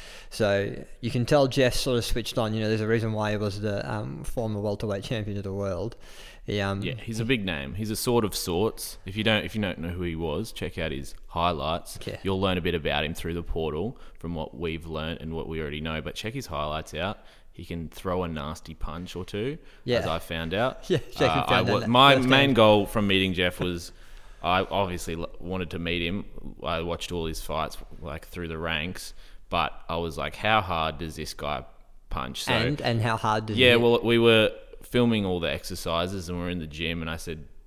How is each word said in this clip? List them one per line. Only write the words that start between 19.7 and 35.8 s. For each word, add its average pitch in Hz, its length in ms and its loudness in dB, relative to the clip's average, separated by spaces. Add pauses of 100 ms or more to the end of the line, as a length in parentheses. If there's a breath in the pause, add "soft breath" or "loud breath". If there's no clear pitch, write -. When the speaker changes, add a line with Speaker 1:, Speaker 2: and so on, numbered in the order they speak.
Speaker 1:
Yeah. 120 140 2
Speaker 2:
as 95 80 -2
I 82 120 0
found 82 360 -4
out. 117 280 0
Speaker 1:
<laughs> - 60 -6
Yeah, 175 80 4 (140)
Jacob - 100 -4
Speaker 2:
Uh, 80 240 4
I - 40 0
Speaker 1:
found 92 200 4
out 101 60 4
Speaker 2:
wa-, 98 60 2
Speaker 1:
that 107 80 0
Speaker 2:
my 135 260 10
Speaker 1:
firsthand. 127 160 4
Speaker 2:
main 139 240 6
goal 107 320 8
from 107 200 0
meeting 95 260 4
Jeff 90 280 0
was 87 300 -2 (500 soft breath)
I 92 220 4
obviously 90 500 -2
l-, 82 160 -6 (100)
wanted 90 300 -4
to 90 100 -6
meet 85 260 -2
him. 92 200 -4 (380)
I 82 180 -2
watched 82 320 -4
all 85 140 -2
his 78 120 -6
fights, 78 380 -4 (240)
like, 80 260 -10
through 85 220 -8
the 80 80 -6
ranks, 82 560 -4 (360 soft breath)
but 82 220 2 (160)
I 85 80 -4
was 82 220 -4
like, 76 180 -4
"How 110 240 4
hard 80 380 0
does 78 180 -8
this 76 180 -8
guy 73 300 -4 (460)
punch?" 67 340 -6
So - 80 0
Speaker 1:
And, 123 300 0
and 117 200 2
how 113 140 2
hard 110 300 0
does 110 120 -2
Speaker 2:
Yeah, 123 140 10
Speaker 1:
he 120 60 10
Speaker 2:
well, 117 260 6
we 117 160 6
were 113 320 8 (300)
filming 117 440 2
all 90 140 0
the 82 120 0
exercises 87 760 -4